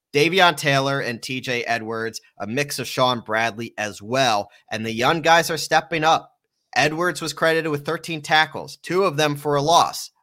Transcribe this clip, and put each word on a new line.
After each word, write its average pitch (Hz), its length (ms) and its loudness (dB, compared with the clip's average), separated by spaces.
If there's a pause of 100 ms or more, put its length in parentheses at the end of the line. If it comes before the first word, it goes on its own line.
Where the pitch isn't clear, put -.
(120)
Davion 165 440 4
Taylor 139 440 0
and 117 200 -6
T 131 200 -8
J 123 240 -4
Edwards, 113 560 -4 (180)
a 101 80 -6
mix 139 320 -4
of 131 80 -6
Sean 127 340 0
Bradley 113 580 -2
as 104 220 -6
well. 110 480 0 (220)
And 110 160 -6
the 113 60 -4
young 135 300 0
guys 165 280 4
are 165 60 -2
stepping 160 480 -2
up. 156 300 2 (420)
Edwards 156 440 0
was 156 120 -6
credited 160 400 0
with 143 120 -6
thirteen 160 380 -6
tackles, 147 540 0
two 175 260 -2
of 170 140 0
them 151 180 2
for 147 220 -2
a 143 60 2
loss, 147 500 2 (100)